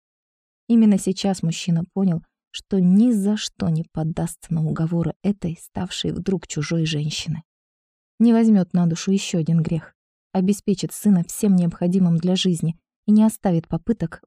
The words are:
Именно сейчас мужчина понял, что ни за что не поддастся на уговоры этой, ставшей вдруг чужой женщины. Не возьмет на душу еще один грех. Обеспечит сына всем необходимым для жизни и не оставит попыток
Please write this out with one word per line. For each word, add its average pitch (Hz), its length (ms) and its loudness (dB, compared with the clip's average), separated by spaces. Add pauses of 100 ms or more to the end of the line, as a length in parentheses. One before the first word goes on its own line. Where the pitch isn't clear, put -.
(680)
Именно 220 300 4
сейчас 190 460 -4
мужчина 165 400 -2 (100)
понял, 185 300 -2 (280)
что - 280 -4
ни 196 320 6
за 214 260 0
что - 320 -6
не 160 220 -2
поддастся 160 600 -6
на 160 140 0
уговоры 160 560 -2
этой, 180 400 -4
ставшей - 500 -8
вдруг 175 360 -6
чужой 160 380 -4
женщины. 156 580 -6 (760)
Не 233 140 6
возьмет 220 400 4
на 175 140 2
душу 165 240 -2
еще 196 260 -2
один 165 240 2
грех. 165 320 -6 (400)
Обеспечит 190 600 -2
сына 185 300 2
всем 196 320 0
необходимым 175 600 0
для 180 180 0
жизни 170 400 -2 (300)
и 208 60 0
не 214 120 6
оставит 185 440 0
попыток - 580 -4